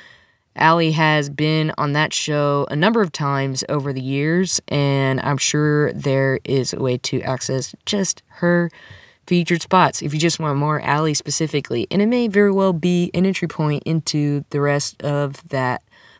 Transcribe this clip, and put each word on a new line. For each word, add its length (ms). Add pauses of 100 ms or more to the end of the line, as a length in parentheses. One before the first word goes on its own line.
(560)
Allie 340
has 400
been 480
on 140
that 200
show 560
a 60
number 260
of 120
times 560
over 240
the 100
years, 640
and 540
I'm 180
sure 540
there 520
is 300
a 60
way 180
to 240
access 540 (100)
just 400
her 460 (560)
featured 340
spots. 400
If 100
you 60
just 220
want 180
more 220
Allie 340
specifically, 800
and 100
it 40
may 200
very 240
well 220
be 420
an 100
entry 220
point 400
into 640
the 100
rest 400
of 480
that 360 (360)